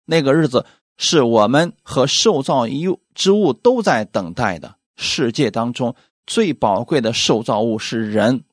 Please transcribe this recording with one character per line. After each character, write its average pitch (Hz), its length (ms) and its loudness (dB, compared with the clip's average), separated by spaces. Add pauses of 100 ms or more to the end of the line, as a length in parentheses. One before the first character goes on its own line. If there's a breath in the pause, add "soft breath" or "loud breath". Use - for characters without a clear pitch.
那 160 160 0
个 135 120 2
日 160 140 2
子 123 180 0 (320 soft breath)
是 156 260 2
我 113 240 4
们 147 340 0
和 - 240 0
受 165 380 0
造 131 240 -2 (480)
之 190 160 0
物 202 200 4
都 240 300 0
在 135 240 0
等 90 280 -6
待 98 260 -4
的。 - 160 -18 (200)
世 - 360 -4
界 123 180 -2
当 117 240 -4
中 120 200 -4 (340 soft breath)
最 208 260 0
宝 107 300 0
贵 147 180 0
的 113 100 -2
受 113 300 0
造 110 180 -2
物 110 180 -2
是 110 340 -6
人， 107 420 0